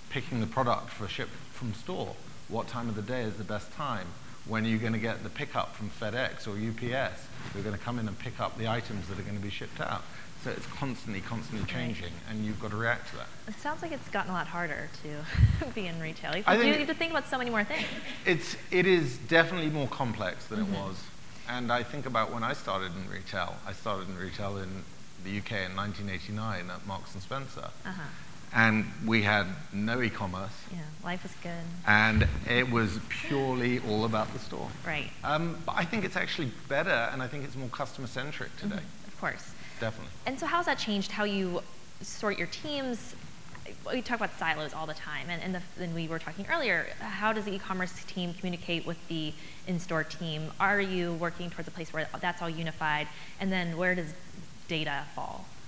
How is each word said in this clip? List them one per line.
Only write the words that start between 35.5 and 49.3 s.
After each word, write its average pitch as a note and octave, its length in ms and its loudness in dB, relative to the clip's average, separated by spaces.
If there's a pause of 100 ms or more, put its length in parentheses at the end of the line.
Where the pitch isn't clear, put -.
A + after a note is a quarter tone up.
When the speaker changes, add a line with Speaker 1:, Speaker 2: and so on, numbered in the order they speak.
Speaker 1:
but - 100 0
I E3+ 100 4
think G3 200 0
it's - 100 -4
actually E3 360 0 (180)
better, C#3 420 4
and C3 100 -2
I B2+ 60 0
think C#3+ 160 -4
it's B2+ 140 -4
more C3 120 -2
customer-centric - 880 -4
today. - 180 -2
Speaker 2:
Mm-hmm. - 320 -6
Of - 120 -8
course. - 320 -2 (300)
Speaker 1:
Definitely. A2 320 -2 (140)
Speaker 2:
And C4+ 120 0
so E4 60 -2
how's E4+ 220 4
that C4+ 120 4
changed G3+ 320 2
how G3+ 140 0
you F#3+ 360 2 (400)
sort G#3 360 0
your E3+ 100 0
teams? C4+ 680 0 (760)
We B3+ 100 2
talk A#3+ 160 0
about G#3 220 -2
silos D#3 340 2
all D#3+ 140 -4
the D#3 60 -4
time, D3+ 360 -4
and, E3+ 140 -2
and, F#3 120 0
the, F3+ 280 -4
and E3+ 100 0
we E3 140 0
were D#3+ 120 -2
talking E3 300 -6
earlier, A3+ 380 4 (120)
how G#3+ 340 2
does G#3+ 120 0
the G3+ 80 0
e-commerce F#3 380 -2 (140)
team F3 280 -2
communicate F3 520 -2
with E3 120 -2 (120)
the D#3 240 -2 (340)